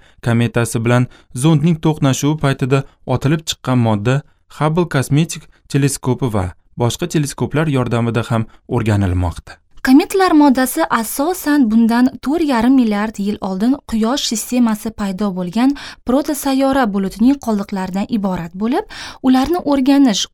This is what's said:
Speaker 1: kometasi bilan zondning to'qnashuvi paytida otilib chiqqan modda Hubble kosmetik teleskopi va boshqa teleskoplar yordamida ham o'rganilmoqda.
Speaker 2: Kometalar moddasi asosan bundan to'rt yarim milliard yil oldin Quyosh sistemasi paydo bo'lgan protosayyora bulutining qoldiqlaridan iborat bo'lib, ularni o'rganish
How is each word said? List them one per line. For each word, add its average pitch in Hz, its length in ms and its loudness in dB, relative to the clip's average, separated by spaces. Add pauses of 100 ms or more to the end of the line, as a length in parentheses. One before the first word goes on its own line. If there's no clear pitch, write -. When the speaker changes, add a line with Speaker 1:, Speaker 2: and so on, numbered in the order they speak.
(260)
Speaker 1:
kometasi 117 600 0
bilan 123 220 2 (260)
zondning 156 520 2
to'qnashuvi 151 540 0
paytida 135 440 0 (220)
otilib 135 440 -2
chiqqan - 280 -2
modda 117 440 0 (360)
Hubble 156 320 0
kosmetik 147 540 0 (260)
teleskopi 135 640 -2
va 98 120 0 (320)
boshqa 120 300 -2
teleskoplar 147 600 -2
yordamida 120 640 0
ham 113 140 0 (240)
o'rganilmoqda. 101 880 -2 (340)
Speaker 2:
Kometalar 370 480 4
moddasi 269 540 4
asosan 294 720 -2 (100)
bundan 233 380 4 (120)
to'rt 320 220 -2
yarim 254 320 2
milliard 214 440 0
yil 208 200 -4
oldin 196 360 -2 (120)
Quyosh 226 400 -2
sistemasi 226 640 -2
paydo 202 460 -4
bo'lgan 220 380 0 (300)
protosayyora 269 800 0 (100)
bulutining 202 520 0
qoldiqlaridan 202 720 -4
iborat 180 360 -4
bo'lib, 240 300 -2 (400)
ularni 269 400 2
o'rganish 277 720 2